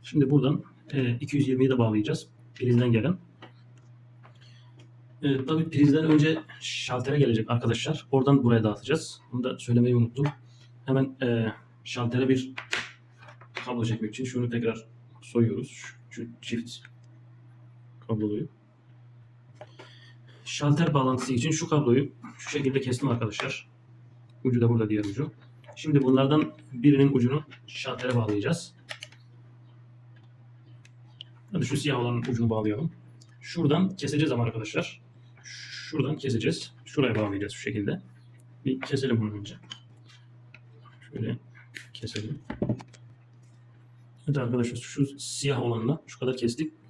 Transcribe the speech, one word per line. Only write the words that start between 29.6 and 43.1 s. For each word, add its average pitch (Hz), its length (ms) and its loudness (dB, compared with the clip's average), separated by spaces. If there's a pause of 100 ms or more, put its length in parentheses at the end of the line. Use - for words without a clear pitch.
Hadi 143 140 0
şu 151 120 -2
siyah 139 220 -2
olanın 120 220 -2
ucunu 117 280 0
bağlayalım. 110 420 -2 (500)
Şuradan 165 540 0
keseceğiz 147 360 -2
ama 120 120 0
arkadaşlar. - 580 -6 (420)
Şuradan - 760 -6
keseceğiz. 117 560 -4 (120)
Şuraya 123 300 0
bağlayacağız 101 380 -2
şu - 80 -16
şekilde. 101 400 -4 (640)
Bir 131 160 -2
keselim 123 400 -2
bunu 104 120 -4
önce. 101 220 -12 (1600)
Şöyle - 260 -6 (560)
keselim. 110 460 -10 (1900)